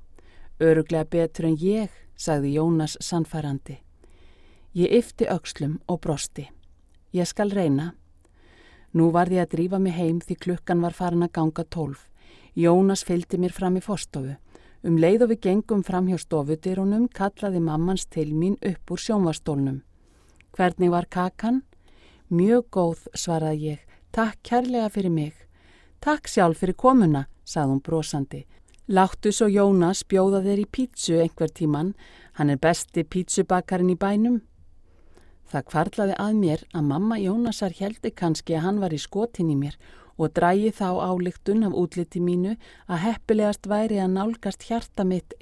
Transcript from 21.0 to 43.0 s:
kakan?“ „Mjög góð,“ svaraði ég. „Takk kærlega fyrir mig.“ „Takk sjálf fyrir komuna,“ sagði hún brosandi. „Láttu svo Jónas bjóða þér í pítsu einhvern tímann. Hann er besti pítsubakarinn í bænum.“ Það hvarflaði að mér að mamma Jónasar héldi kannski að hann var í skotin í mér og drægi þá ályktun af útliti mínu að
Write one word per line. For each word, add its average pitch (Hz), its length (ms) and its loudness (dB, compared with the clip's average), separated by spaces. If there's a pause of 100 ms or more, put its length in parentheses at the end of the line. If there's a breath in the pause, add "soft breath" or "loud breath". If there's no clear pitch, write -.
kakan?“ 220 520 -2 (680 soft breath)
„Mjög 214 400 4
góð,“ 170 440 -2
svaraði 160 460 -2 (120)
ég. 147 60 -10 (340 soft breath)
„Takk 226 300 -2
kærlega 247 460 0
fyrir 190 220 -2
mig.“ 156 240 -2 (640 soft breath)
„Takk 302 280 -2
sjálf 170 280 2
fyrir 185 180 -2
komuna,“ 185 520 4 (180)
sagði 139 280 -2
hún 139 100 -2
brosandi. 151 640 -4 (420 soft breath)
„Láttu 190 440 2
svo 220 140 2
Jónas 196 600 4
bjóða 196 340 2
þér 202 160 0
í 214 140 -2
pítsu 175 480 -2
einhvern 165 340 0
tímann. 156 400 -2 (380 loud breath)
Hann 143 180 0
er 139 60 0
besti 165 480 0
pítsubakarinn 180 840 0
í 175 80 0
bænum.“ 208 420 0 (1080 soft breath)
Það - 240 -8
hvarflaði 196 480 0
að 214 240 -2
mér 160 200 0 (120)
að 151 160 0
mamma 208 320 0
Jónasar 208 560 -2
héldi 208 320 -6
kannski 165 460 -2
að 160 80 -2
hann 202 180 0
var 180 80 -2
í 151 80 -4
skotin 190 540 -4
í - 20 2
mér 143 220 -2 (420 soft breath)
og 156 160 -2
drægi 196 400 2
þá 190 140 -2 (180)
ályktun 185 640 -2
af - 80 -2
útliti 175 440 -2
mínu 180 360 0 (320 loud breath)
að 170 160 -2